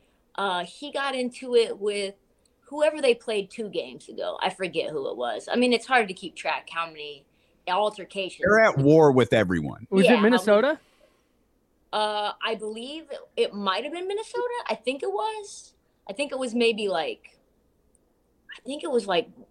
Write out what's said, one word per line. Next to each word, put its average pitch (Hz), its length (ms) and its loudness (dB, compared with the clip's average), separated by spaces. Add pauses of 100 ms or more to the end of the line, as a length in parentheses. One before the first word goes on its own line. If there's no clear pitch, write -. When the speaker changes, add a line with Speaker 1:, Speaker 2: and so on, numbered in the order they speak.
(360)
Speaker 1:
Uh, 180 300 -4
he 285 260 -14
got 277 240 -4
into 247 400 -4
it 220 240 2
with 202 360 -4 (460)
whoever 302 400 0
they 254 140 4
played 214 360 -6
two 214 180 -10
games 131 400 -10
ago. 90 320 -8
I - 80 2
forget 170 400 -4
who 139 200 -6
it - 60 -8
was. 120 340 -6
I - 60 -2
mean, 247 160 4
it's 240 140 0
hard 240 240 2
to 185 40 -10
keep 175 220 -14
track 143 360 -6
how 165 160 -6
many 147 360 -16 (460)
altercations. 190 760 -4
Speaker 2:
They're 202 160 4
at 214 180 4
war 147 360 8
with 127 180 4
everyone. 90 600 0
Speaker 3:
Was 190 140 6
Speaker 1:
Yeah, 165 60 8
Speaker 3:
it 247 60 8
Speaker 1:
how 208 40 4
many 214 100 6
Speaker 3:
Minnesota? 233 480 4 (1120)
Speaker 1:
Uh, 208 400 -2 (120)
I 226 120 -2
believe 233 560 -12
it, - 80 -12 (180)
it 226 160 0
might 196 300 -2
have 294 100 -8
been 359 140 -8
Minnesota. 453 400 -6 (200)
I 226 60 -2
think 262 300 -6
it 381 80 -6
was. 427 600 -8 (360)
I 202 40 -10
think 285 180 -6
it 262 80 -8
was 240 160 -4
maybe, 226 320 2
like, 156 500 -6 (1160)
I - 100 -20
think 285 180 -10
it 339 60 -6
was, 233 160 0
like, 180 240 0 (220)